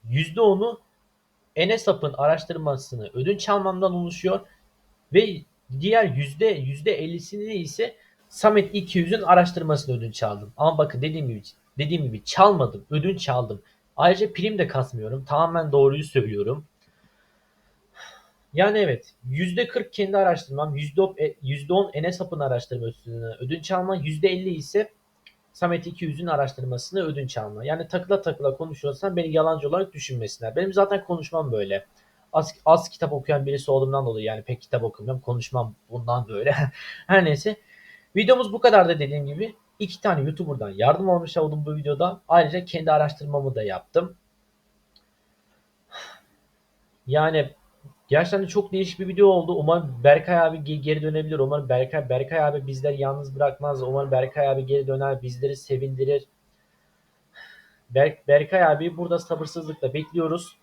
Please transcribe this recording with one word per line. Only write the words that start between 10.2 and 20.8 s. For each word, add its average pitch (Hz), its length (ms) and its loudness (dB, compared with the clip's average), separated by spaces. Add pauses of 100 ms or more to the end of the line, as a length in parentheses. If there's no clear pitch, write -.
aldım. 104 340 -6
Ama 156 220 2
bakın 127 240 0
dediğim 156 260 -4
gibi, 107 140 -8 (360)
dediğim 151 240 -2
gibi 110 220 -6
çalmadım, 180 680 4
ödünç 151 380 -2
aldım. 117 340 -2 (340)
Ayrıca 190 360 4
prim 208 260 -2
de 165 80 2
kasmıyorum. 123 580 -6
Tamamen 160 480 0
doğruyu 143 320 4
söylüyorum. 113 600 -2 (1900)
Yani 202 240 4
evet, 151 360 0 (100)
yüzde 180 440 -2
kırk 226 240 -6
kendi 196 240 -2
araştırmam, 156 600 0
yüzde 147 260 0